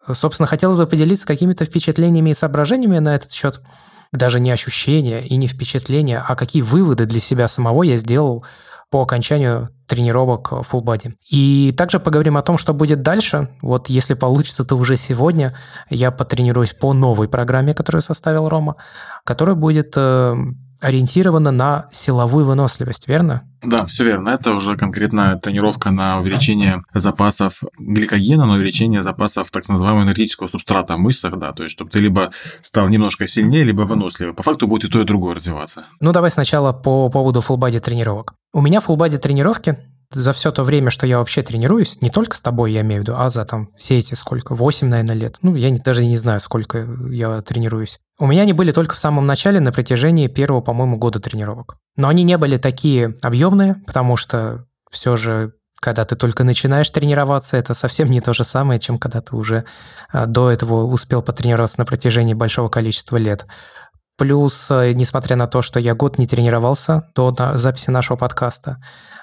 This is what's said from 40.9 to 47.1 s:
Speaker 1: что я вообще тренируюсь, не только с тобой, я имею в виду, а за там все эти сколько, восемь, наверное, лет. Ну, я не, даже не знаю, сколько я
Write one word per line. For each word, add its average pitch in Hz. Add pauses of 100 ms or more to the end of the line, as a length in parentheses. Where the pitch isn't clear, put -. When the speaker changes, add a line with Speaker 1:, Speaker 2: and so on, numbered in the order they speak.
Speaker 1:
что -
я 123
вообще 120
тренируюсь, 127
не 123
только 220
с -
тобой, 120
я 110
имею 107
в -
виду, 117
а 127
за 117
там 107
все -
эти 117
сколько, 123
восемь, 131
наверное, 113
лет. 113
Ну, 180
я 135
не, 127
даже 120
не 117
знаю, 110
сколько 113 (220)
я 113